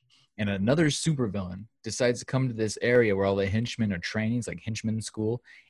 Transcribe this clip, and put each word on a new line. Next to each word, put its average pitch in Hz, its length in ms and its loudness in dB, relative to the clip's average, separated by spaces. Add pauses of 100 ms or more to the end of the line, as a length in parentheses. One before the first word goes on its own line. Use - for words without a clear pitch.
(400)
And 104 100 0
another 120 380 2
supervillain 101 760 -2 (200)
decides 120 360 0
to - 60 -12
come 131 220 0
to 120 60 -4
this 110 300 -2
area 117 320 6
where 98 100 2
all 98 120 2
the 98 100 2
henchmen 110 440 0
are 90 60 -2
training. 110 400 -2
It's 113 100 -6
like - 160 -8
henchman 110 380 -4
school. 110 400 -4 (280)